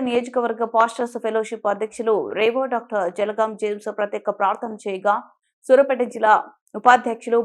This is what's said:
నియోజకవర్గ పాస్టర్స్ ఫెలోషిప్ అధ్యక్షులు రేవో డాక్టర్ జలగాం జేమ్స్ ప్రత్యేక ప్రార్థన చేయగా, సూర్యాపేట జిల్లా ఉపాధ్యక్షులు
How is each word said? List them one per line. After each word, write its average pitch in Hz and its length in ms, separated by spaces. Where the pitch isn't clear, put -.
నియోజకవర్గ 240 580
పాస్టర్స్ 233 400
ఫెలోషిప్ 220 460
అధ్యక్షులు 214 440
రేవో 233 240
డాక్టర్ 226 340
జలగాం 214 420
జేమ్స్ 208 280
ప్రత్యేక 208 320
ప్రార్థన 220 320
చేయగా, 202 320
సూర్యాపేట 262 360
జిల్లా 214 200
ఉపాధ్యక్షులు 233 680